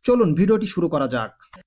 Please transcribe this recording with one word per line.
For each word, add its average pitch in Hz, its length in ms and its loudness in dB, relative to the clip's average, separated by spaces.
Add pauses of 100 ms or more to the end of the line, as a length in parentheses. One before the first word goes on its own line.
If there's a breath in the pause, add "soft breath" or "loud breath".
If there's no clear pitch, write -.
চলুন 233 320 2
ভিডিওটি 202 320 2
শুরু 175 220 -4
করা 143 180 -2
যাক। 113 600 -8